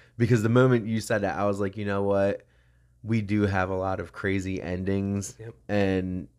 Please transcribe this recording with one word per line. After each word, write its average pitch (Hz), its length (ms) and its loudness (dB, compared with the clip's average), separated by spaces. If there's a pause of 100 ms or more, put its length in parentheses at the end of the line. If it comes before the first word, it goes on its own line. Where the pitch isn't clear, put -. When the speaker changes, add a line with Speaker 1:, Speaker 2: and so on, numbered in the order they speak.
(180)
Speaker 1:
because 117 240 4
the 113 80 2
moment 123 380 6
you 113 120 -2
said 107 220 -2
that, 90 160 -2
I 98 80 -2
was 101 140 0
like, 101 180 -4
"You 104 80 -8
know 101 160 -2
what? 98 400 0 (640)
We 110 180 0
do 104 220 0
have 95 260 0
a 95 60 -4
lot 95 240 -4
of 90 140 -10
crazy 95 460 -2
endings." 98 800 -2
Speaker 2:
Yep. 113 140 -16 (160)
Speaker 1:
And 95 580 0 (120)